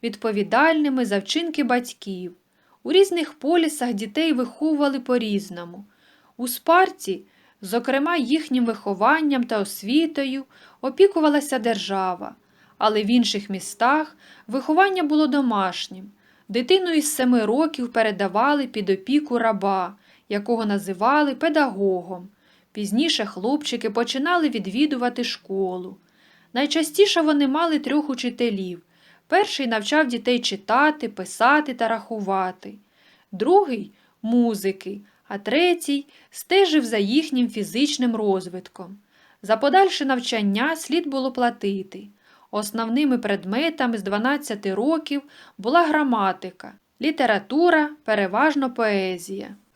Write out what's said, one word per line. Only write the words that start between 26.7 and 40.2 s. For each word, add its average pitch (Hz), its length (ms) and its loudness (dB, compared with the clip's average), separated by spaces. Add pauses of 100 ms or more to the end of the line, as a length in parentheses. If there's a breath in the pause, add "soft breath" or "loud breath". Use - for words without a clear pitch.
вони 294 260 4
мали 311 320 0
трьох 294 300 -2
учителів. 233 720 -4 (460 soft breath)
Перший 349 400 0
навчав 226 400 0
дітей 240 320 0
читати, 240 720 0
писати 254 640 0
та 240 140 -2
рахувати. 202 840 -4 (580 soft breath)
Другий — 254 600 2 (300 soft breath)
музики, 202 800 0 (260 soft breath)
а 202 100 -8
третій 285 680 0 (240 soft breath)
стежив 330 560 2
за 220 120 -2
їхнім 247 520 0
фізичним 240 640 -2
розвитком. 185 840 -6 (440 soft breath)
За 214 160 2
подальше 349 480 4
навчання 240 720 0